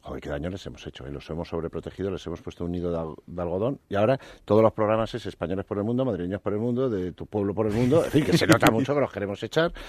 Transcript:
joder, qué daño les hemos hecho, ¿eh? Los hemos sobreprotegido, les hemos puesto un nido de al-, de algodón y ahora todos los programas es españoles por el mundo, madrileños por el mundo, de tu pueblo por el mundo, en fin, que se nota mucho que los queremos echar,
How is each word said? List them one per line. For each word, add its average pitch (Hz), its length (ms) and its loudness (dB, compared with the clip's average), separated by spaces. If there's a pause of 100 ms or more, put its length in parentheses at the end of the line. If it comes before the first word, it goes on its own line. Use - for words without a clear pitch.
joder, 71 200 -8
qué - 80 -10
daño 76 200 -4
les 95 160 -8
hemos 67 220 -12
hecho, - 180 -14
¿eh? 71 60 -8
Los 69 180 -10
hemos 82 200 -4
sobreprotegido, 85 600 -4
les 87 160 -6
hemos 85 160 -8
puesto - 220 -10
un 87 80 -4
nido 87 200 -2
de 82 60 -2
al-, 80 180 -6 (100)
de 87 160 -8
algodón 95 480 -2
y 98 60 -4
ahora 110 220 4 (280)
todos 104 160 6
los 110 100 8
programas 110 440 0
es 110 100 -8
españoles 92 400 -4
por 101 140 -4
el 101 40 0
mundo, 123 220 0
madrileños 95 340 -2
por 101 140 -2
el 104 60 -2
mundo, 123 300 0
de 90 220 -2
tu 85 140 -12
pueblo 101 280 0
por 107 140 2
el 104 60 0
mundo, 127 320 4
en - 60 -4
fin, 151 120 6
que 160 140 4
se 98 100 4
nota 117 240 6
mucho 131 240 2
que 143 60 2
los 117 100 -2
queremos 98 320 -6
echar, 160 300 0 (160)